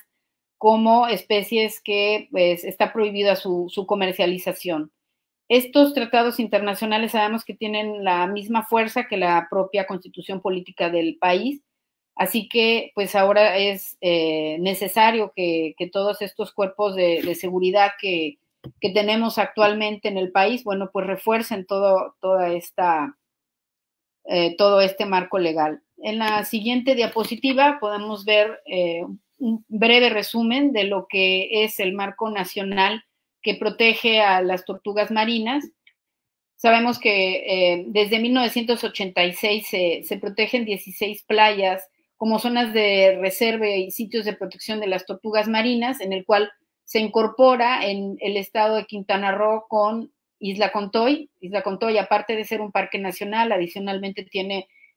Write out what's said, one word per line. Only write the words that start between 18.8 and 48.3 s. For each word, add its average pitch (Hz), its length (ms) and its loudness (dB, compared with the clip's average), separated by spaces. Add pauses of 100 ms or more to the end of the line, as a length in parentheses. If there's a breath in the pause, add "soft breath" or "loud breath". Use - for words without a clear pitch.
que 202 100 0
tenemos 214 480 0
actualmente 208 720 0
en 190 100 -4
el 185 140 -4
país, 214 320 2
bueno, 196 280 -4
pues, 185 140 -4
refuercen 202 600 -2
todo, 196 540 2
toda 185 320 2
esta, 175 640 -2 (1080)
eh, 170 300 0
todo 202 240 6
este 196 260 2
marco 190 320 0
legal. 156 420 0 (180)
En 214 200 -6
la 214 260 0
siguiente 240 500 0
diapositiva 240 840 0
podemos 208 460 -6
ver, 214 400 2
eh, 175 360 -2 (360)
un 226 300 -4
breve 233 420 4
resumen 233 640 0
de 208 120 0
lo 196 240 -2
que 190 560 0
es 214 160 -4
el 190 140 -2
marco 202 360 -6
nacional 196 720 -2 (380)
que 202 120 -2
protege 220 640 2
a 190 220 4
las 180 220 -2
tortugas 202 460 -4
marinas. 226 600 -2 (880)
Sabemos 233 420 2
que, 190 480 0
eh, 180 420 2
desde 208 300 2
mil 240 160 0
novecientos 233 500 0
ochenta 190 400 -2
y 180 80 -2
seis 214 360 -2
se, 175 360 0
se 202 140 -6
protegen 214 460 -4
dieciséis 208 580 -8
playas 202 640 2 (280)
como 220 220 0
zonas 240 340 -2
de 196 480 4
reserva 220 480 0
y 190 220 -2
sitios 220 340 -6
de 208 100 -4
protección - 460 -10
de 208 60 -6
las 185 200 -4
tortugas 214 420 -2
marinas, 240 520 0
en 190 120 -6
el 190 120 -6
cual 208 260 2 (340)
se - 160 -2
incorpora 233 840 2
en 196 340 -6
el 202 160 -4